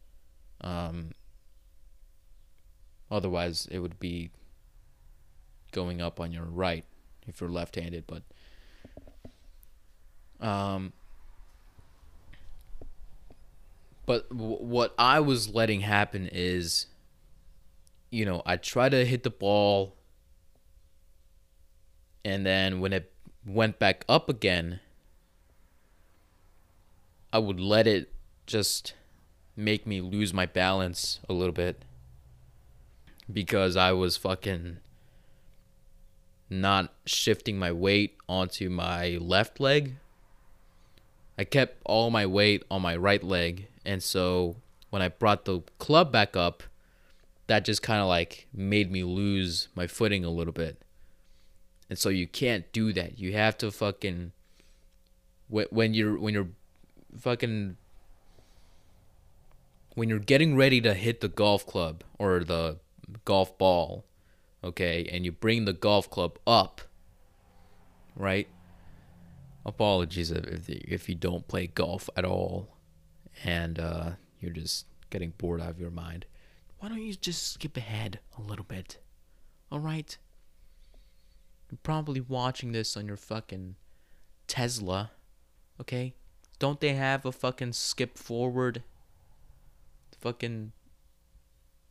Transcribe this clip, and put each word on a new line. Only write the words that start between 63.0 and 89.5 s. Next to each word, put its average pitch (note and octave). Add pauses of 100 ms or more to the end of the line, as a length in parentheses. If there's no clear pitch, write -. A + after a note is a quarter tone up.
golf F#2+
ball, F2 (580)
okay, F2
and F2+
you E2+
bring A2+
the G2
golf G2+
club F2
up, A2 (1300)
right? G2 (1200)
Apologies F2+
if, E2
if, F2
if -
you F2+
don't F2
play F#2
golf F2
at F#2
all F#2 (760)
and, E2+
uh, E2 (300)
you're F2
just E2 (240)
getting F2
bored E2+
out E2+
of E2+
your E2+
mind. E2+ (540)
Why G3+
don't A3
you G#3+
just -
skip -
ahead G#2+ (180)
a A#2+
little G2+
bit, - (720)
all D3
right? D#3 (1500)
You're -
probably D3+
watching B2+
this A2+
on G#2
your G2+
fucking F#2+ (720)
Tesla, A2 (680)
okay? B2+ (440)
Don't C#3+
they C#3+
have C3+
a B2+
fucking B2+
skip -
forward B2 (1400)